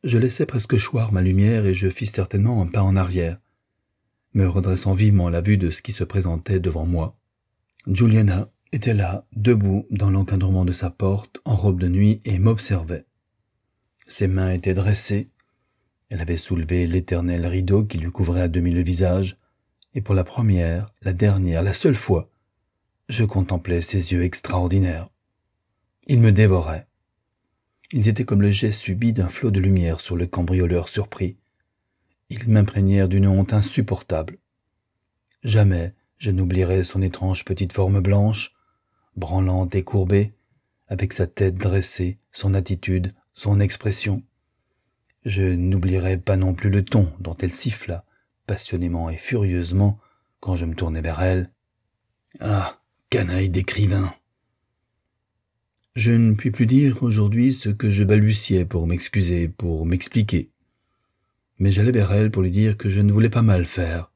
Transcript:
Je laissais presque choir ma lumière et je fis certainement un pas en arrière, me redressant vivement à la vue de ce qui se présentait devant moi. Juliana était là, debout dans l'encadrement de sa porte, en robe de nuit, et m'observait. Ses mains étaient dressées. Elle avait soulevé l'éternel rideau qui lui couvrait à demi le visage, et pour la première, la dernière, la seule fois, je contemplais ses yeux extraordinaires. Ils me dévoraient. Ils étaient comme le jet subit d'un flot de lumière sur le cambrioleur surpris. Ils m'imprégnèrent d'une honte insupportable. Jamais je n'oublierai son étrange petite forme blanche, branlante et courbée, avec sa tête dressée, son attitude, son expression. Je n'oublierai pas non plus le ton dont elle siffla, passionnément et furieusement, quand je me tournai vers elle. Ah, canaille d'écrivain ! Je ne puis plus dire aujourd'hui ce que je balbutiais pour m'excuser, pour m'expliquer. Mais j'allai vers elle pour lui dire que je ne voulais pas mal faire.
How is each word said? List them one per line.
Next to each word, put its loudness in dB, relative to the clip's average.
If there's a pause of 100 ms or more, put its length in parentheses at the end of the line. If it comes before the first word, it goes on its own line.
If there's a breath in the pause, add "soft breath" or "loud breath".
Je 2
laissais 0
presque -2
choir 0
ma 2
lumière 4
et 2
je -2
fis -6
certainement 0
un 0
pas -2
en 2
arrière, -2 (920)
me 4
redressant 0
vivement 4
à 0
la 0
vue 2
de 0
ce -10
qui -10
se -4
présentait -2
devant -2
moi. -2 (720)
Juliana 2 (220)
était -2
là, -2
debout 2
dans 0
l'encadrement 2
de 0
sa -4
porte, -4
en 0
robe 0
de 0
nuit, 2
et -2
m'observait. -2 (1000)
Ses -2
mains 0
étaient -2
dressées. -2 (800)
Elle -8
avait -4
soulevé -2
l'éternel -2
rideau 0
qui -6
lui -6
couvrait -2
à 0
demi 0
le 0
visage, 0 (560)
et -6
pour -2
la 2
première, -2 (100)
la -2
dernière, 0
la 0
seule 0
fois, -2 (800)
je -2
contemplais -2
ses -4
yeux 0
extraordinaires. -2 (960)
Ils 4
me 8
dévoraient. 2 (1080)
Ils 2
étaient 0
comme 2
le 4
jet 0
subit -2
d'un 0
flot -4
de 0
lumière 2
sur -8
le -2
cambrioleur -2
surpris. -6 (960)
Ils -8
m'imprégnèrent 2
d'une 2
honte 2
insupportable. -4 (1080)
Jamais 2 (220)
je -6
n'oublierai 0
son -4
étrange -2
petite -4
forme 2
blanche, 0 (600)
branlante -2
et 0
courbée, 0 (560)
avec -4
sa -2
tête -2
dressée, -2 (140)
son -2
attitude, -2 (200)
son 0
expression. -2 (1000)
Je -2
n'oublierai 0
pas -2
non 2
plus -2
le 2
ton 2
dont -10
elle -4
siffla, -8 (420)
passionnément -4
et -8
furieusement, 0 (420 soft breath)
quand -4
je -4
me -6
tournai -4
vers -6
elle. 0 (880)
Ah, -4 (300)
canaille 0
d'écrivain ! -2 (1800)
Je 2
ne 6
puis 0
plus 0
dire 4
aujourd'hui 2
ce -6
que -2
je 2
balbutiais 4
pour -2
m'excuser, 0
pour -4
m'expliquer. -2 (1080)
Mais 2
j'allai 4
vers 2
elle 2
pour 0
lui 0
dire 2
que -4
je 0
ne 4
voulais 4
pas 0
mal 4
faire. -6